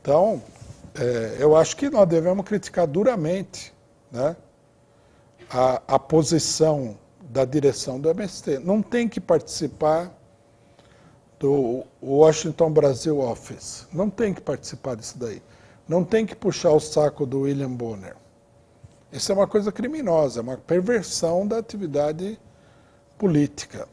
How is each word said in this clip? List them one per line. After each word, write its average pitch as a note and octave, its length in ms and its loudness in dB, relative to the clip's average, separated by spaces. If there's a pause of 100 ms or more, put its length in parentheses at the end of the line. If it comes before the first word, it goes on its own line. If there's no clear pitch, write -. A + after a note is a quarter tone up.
Então, D#3+ 400 2 (540)
é, A#2 420 -4
eu D3+ 180 6
acho D#3+ 220 4
que C#4+ 140 -2
nós G#3 160 6
devemos F3 360 2
criticar F#3 440 -2
duramente, F#3 840 -2 (400)
né, C#3 240 -2 (1120)
a, B2+ 400 0
a C3+ 120 2
posição D3+ 1000 0 (240)
da C3+ 240 -2
direção C3+ 540 -2
do D#3 100 0
M F#3+ 140 -2
S - 180 -10
T. C#3+ 160 -4
Não F#3+ 240 0
tem A#3+ 260 -2
que F#3+ 140 -6
participar D#3+ 960 -2 (1200)
do C3 460 0 (180)
Washington D#3 680 4
Brasil D3 480 2
Office. - 760 -8
Não G3 160 -2
tem G#3 240 -2
que - 80 -8
participar C3 560 -8
disso - 200 -16
daí. A#2 240 -10 (460)
Não E3+ 160 0
tem A3 220 2
que - 100 -12
puxar F3+ 360 0
o D3+ 100 6
saco D3+ 440 0
do C3+ 180 -2
William C#3 280 -2
Bonner. A2+ 420 -10 (960)
Isso A3 220 -6
é F#3+ 40 2
uma G3 120 4
coisa G#3 240 0
criminosa, E3+ 680 0
é - 20 -8
uma B2+ 140 -8
perversão F#3 920 0
da A3+ 100 -2
atividade F3+ 800 -4 (800)
política. - 760 0